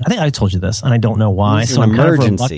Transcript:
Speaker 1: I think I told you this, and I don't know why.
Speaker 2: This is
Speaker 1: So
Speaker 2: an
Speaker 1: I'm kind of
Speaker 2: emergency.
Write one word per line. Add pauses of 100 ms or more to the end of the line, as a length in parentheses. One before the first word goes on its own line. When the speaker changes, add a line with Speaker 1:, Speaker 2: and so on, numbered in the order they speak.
Speaker 1:
I
think
I
told
you
this,
and
I
don't
know
why.
Speaker 2:
This
is
Speaker 1:
So
Speaker 2:
an
Speaker 1:
I'm
kind
of
Speaker 2:
emergency. (140)